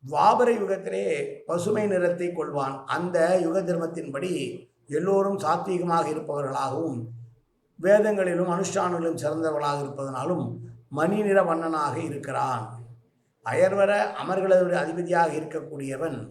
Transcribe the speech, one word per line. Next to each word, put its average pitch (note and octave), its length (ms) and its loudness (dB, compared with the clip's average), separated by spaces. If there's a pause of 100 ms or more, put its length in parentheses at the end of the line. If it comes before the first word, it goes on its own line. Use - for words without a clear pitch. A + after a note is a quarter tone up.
துவாபர G#3 480 4
யுகத்திலே F#3 920 -2
பசுமை G#3 420 0
நிறத்தை F3 400 0
கொள்வான். C#3+ 580 -4
அந்த F3 560 2
யுக E3 200 2
தர்மத்தின்படி D#3+ 1000 -4 (260)
எல்லோரும் G3 520 2
சாத்வீகமாக E3+ 720 0
இருப்பவர்களாகவும் C3+ 960 -4 (760)
வேதங்களிலும் F#3 720 4
அனுஷ்டானங்களிலும் F3 680 0
சிறந்தவர்களாக D3 680 -2
இருப்பதனாலும் C3+ 760 -4 (300)
மணி F3 320 0
நிற G3 220 6
வண்ணனாக E3 600 -2
இருக்கிறான். C3 760 -4 (680)
அயர்வர G3 680 2
அமர்களுடைய F3+ 580 2
அதிபதியாக E3+ 640 0
இருக்கக்கூடியவன் D3 960 -8